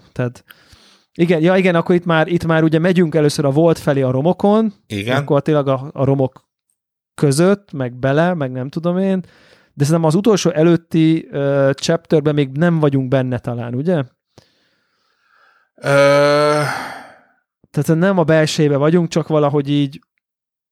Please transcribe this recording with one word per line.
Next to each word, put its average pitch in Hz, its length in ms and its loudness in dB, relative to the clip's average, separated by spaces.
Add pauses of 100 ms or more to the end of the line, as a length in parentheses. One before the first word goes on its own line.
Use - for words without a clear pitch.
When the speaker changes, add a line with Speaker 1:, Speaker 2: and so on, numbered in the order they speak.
(120)
Speaker 1:
Tehát 123 320 -8 (680)
igen, 170 280 0
ja, 180 140 2
igen, 185 200 2
akkor 170 200 0
itt 175 100 -2
már, 160 220 0
itt 165 180 -2
már 160 180 2
ugye 160 160 2
megyünk 170 360 0
először 151 300 0
a 135 60 0
Volt 160 280 2
felé 139 220 -2
a 127 100 0
romokon, 202 640 0 (140)
Speaker 2:
Igen. 110 300 -4
Speaker 1:
akkor 143 240 0
tényleg 147 260 -2
a, 135 260 -4
a 135 120 -4
romok 135 420 -2 (680)
között, 175 560 0
meg 127 240 -8
bele, 143 380 0
meg 143 180 -6
nem 127 180 -8
tudom 170 280 -4
én, 190 220 -2 (540)
de 143 120 0
szerintem 165 240 2
az 151 60 2
utolsó 202 340 2
előtti, 160 840 2
ö, 139 440 0
chapterben 156 580 -2
még 147 160 0
nem 160 300 0
vagyunk 139 280 0
benne 127 320 -2
talán, 120 360 -8
ugye? 151 280 -2 (1700)
Speaker 2:
Ö, 143 840 2 (1120)
Speaker 1:
Tehát 156 240 0
nem 190 220 0
a 175 60 2
belsejébe 156 540 2
vagyunk, 165 320 2
csak 160 180 -4
valahogy 147 420 0
így 143 300 -2 (720)